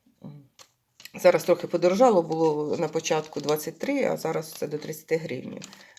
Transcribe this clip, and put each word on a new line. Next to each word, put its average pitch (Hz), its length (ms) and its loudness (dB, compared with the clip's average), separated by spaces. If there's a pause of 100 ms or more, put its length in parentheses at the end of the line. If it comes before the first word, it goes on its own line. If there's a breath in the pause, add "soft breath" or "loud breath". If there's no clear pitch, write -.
(1120)
Зараз 175 300 4
трохи 170 240 0
подорожало, 180 560 4
було 160 540 0
на 170 100 0
початку 156 540 -2
двадцять 151 380 -2
три, 269 240 -2
а 160 140 0
зараз 160 340 -6
це - 160 -8
до 151 100 -6
тридцяти 156 400 -4
гривень. - 440 -8 (380 loud breath)